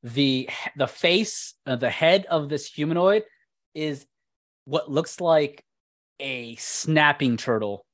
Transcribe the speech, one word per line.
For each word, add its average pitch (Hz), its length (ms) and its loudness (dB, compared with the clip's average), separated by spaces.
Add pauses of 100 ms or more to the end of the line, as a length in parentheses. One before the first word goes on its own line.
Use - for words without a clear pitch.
The, 131 460 -2 (260)
the 139 120 0
face, - 640 0 (120)
uh, 131 100 -2
the 120 140 -2
head 180 360 2
of 151 240 -2
this 143 160 -4
humanoid 175 580 2 (520)
is 151 300 -6 (600)
what 143 240 -2
looks 151 320 -2
like 156 420 2 (560)
a 123 360 -10
snapping 147 840 2
turtle 107 560 -2